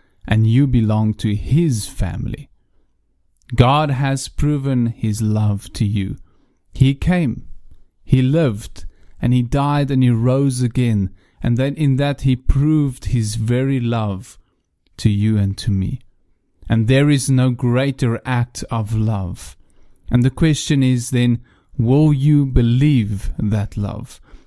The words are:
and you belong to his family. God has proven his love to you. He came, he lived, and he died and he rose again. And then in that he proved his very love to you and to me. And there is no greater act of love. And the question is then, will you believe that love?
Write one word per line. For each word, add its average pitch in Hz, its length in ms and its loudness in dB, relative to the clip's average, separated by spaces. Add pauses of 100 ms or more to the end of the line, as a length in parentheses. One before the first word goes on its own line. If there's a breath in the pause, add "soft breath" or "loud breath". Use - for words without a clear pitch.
(260)
and 110 200 2
you 127 200 4
belong 110 480 2
to 104 200 -2
his 131 520 0
family. - 640 -6 (1040)
God 143 360 4
has 135 380 -4
proven 139 580 0
his 110 340 -4
love 107 540 0
to 113 100 -2
you. 101 320 -2 (560)
He 135 220 2
came, 170 540 -2 (540)
he 131 200 4
lived, 131 640 -2 (340)
and 123 140 0
he 127 80 2
died 143 480 0
and 131 120 2
he 123 80 4
rose 127 520 0
again. 113 520 0 (280 soft breath)
And 117 140 0
then 135 200 -2
in 139 200 2
that 143 240 -2
he 131 160 2
proved 147 680 0
his 110 300 -2
very 123 440 0
love 113 580 -4 (600)
to - 100 0
you 104 300 2
and 101 180 0
to - 140 -4
me. 95 300 -2 (680)
And 113 180 2
there 139 220 4
is 139 220 0
no 127 200 2
greater 123 760 -2
act 123 440 -4
of 110 240 -4
love. 107 640 -4 (540)
And 123 120 2
the - 80 2
question 151 520 0
is 127 280 0
then, 120 320 0 (360 soft breath)
will 143 340 4
you 143 320 4
believe 123 960 2
that 104 400 -2
love? - 420 -8 (260 soft breath)